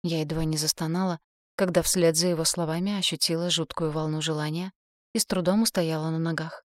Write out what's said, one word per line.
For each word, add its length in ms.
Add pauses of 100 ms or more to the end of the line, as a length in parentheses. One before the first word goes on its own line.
Я 180
едва 240
не 120
застонала, 600 (360)
когда 280
вслед 320
за 120
его 160
словами 540
ощутила 540
жуткую 400
волну 300
желания — 520 (400)
и 60
с 60
трудом 360
устояла 480
на 80
ногах. 520